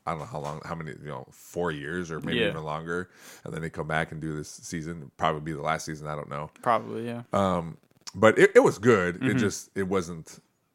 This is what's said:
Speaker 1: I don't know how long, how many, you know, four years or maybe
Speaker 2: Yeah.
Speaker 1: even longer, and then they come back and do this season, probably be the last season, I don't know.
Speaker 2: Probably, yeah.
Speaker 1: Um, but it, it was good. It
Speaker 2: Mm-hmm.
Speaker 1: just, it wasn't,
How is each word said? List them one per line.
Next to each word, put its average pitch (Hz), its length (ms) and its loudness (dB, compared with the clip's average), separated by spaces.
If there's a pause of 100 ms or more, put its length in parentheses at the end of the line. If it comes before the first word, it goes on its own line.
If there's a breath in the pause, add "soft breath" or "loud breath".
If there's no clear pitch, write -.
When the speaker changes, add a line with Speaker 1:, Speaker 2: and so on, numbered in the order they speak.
Speaker 1:
I 82 60 -2
don't 80 80 -6
know 71 60 -10
how 76 140 -10
long, 73 240 -8
how 85 120 -8
many, 80 160 -8
you 73 180 -16
know, 65 220 -12
four 87 400 -4
years 80 400 -6
or 76 100 -6
maybe 101 180 -2
Speaker 2:
Yeah. 107 100 2
Speaker 1:
even 80 140 -6
longer, 82 460 -6 (340 loud breath)
and - 100 -10
then 80 80 -8
they 82 80 -6
come 80 180 -8
back 78 240 -2
and 78 100 -10
do 78 140 -6
this 73 140 -10
season, 80 680 -10
probably 80 240 0
be 80 120 -8
the 71 100 -10
last 80 220 -2
season, 76 220 -10
I 76 80 -6
don't 73 140 -10
know. 73 200 -8 (120)
Speaker 2:
Probably, 113 460 -2
yeah. 117 160 -8 (100)
Speaker 1:
Um, 90 440 0 (360)
but 110 260 6
it, 196 160 10
it 240 60 12
was 196 160 6
good. 95 400 6
It - 40 -12
Speaker 2:
Mm-hmm. 127 180 2
Speaker 1:
just, 101 360 -2
it 98 120 0
wasn't, 87 520 -4 (360)